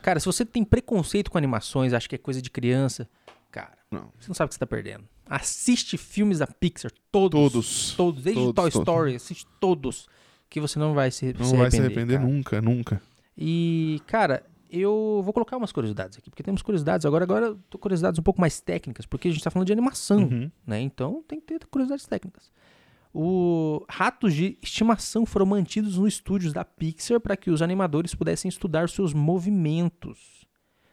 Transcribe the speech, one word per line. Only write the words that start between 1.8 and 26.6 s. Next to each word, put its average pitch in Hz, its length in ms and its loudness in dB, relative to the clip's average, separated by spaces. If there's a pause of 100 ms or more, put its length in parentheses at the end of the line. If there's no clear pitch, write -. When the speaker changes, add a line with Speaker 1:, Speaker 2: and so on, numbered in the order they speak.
Speaker 1:
acha 117 160 0
que - 60 -10
é 127 40 -6
coisa 131 220 -6
de 123 100 -12
criança, 127 580 0 (420)
cara, - 280 -18 (120)
Speaker 2:
Não. - 260 -12
Speaker 1:
você - 120 -20
não 180 60 -8
sabe 165 120 -2
o - 40 -2
que - 40 -14
você - 60 -8
tá 127 60 -4
perdendo. 104 360 -8 (300)
Assiste - 640 -2
filmes 196 440 0
da 135 80 0
Pixar, - 420 -4 (220)
todos. 190 180 4 (220)
Speaker 2:
Todos. - 440 -2
Speaker 1:
Todos, 170 280 2
desde 185 180 2
Speaker 2:
Todos, 123 140 2
Speaker 1:
Toy 175 160 4
Speaker 2:
todos. 113 160 2
Speaker 1:
Story, 160 260 2
assiste - 320 -12 (140)
todos, 147 480 0 (400)
que - 100 -8
você 151 180 -4
não 151 160 2
vai 135 200 2
se, 127 260 -4
Speaker 2:
Não 120 80 -2
Speaker 1:
se 127 100 4
Speaker 2:
vai 123 140 6
se 120 80 2
Speaker 1:
arrepender, 120 380 2
Speaker 2:
arrepender - 20 4
Speaker 1:
cara. 127 100 2
Speaker 2:
nunca, 135 320 0
nunca. 117 420 0 (360)
Speaker 1:
E, 160 720 0
cara, 180 340 2 (260)
eu 208 540 0
vou 196 100 -2
colocar 233 240 -2
umas 233 140 -4
curiosidades 104 480 -4
aqui, - 120 -20
porque - 120 -16
temos 196 200 -2
curiosidades 165 440 0
agora, 156 160 4
agora 208 240 2
eu 208 140 -6 (100)
tô - 80 -14
curiosidades 175 400 0
um 160 60 0
pouco 185 160 2
mais 165 200 2
técnicas, - 460 -8
porque - 220 -4
a - 20 2
gente 156 140 -2
tá 165 80 -4
falando 185 160 0
de 208 40 2
animação, 226 460 2
Speaker 2:
Uhum. 127 320 0 (160)
Speaker 1:
né? 110 140 -2
Então 139 480 -4
tem 302 100 -8
que - 80 -18
ter 320 200 -8
curiosidades 277 400 -4
técnicas. - 440 -10 (640)
O, 165 720 2
ratos 190 460 0
de 175 260 0
estimação 226 640 0
foram 196 220 2
mantidos 202 500 0
nos 196 180 2
estúdios 180 380 -2
da 180 120 -6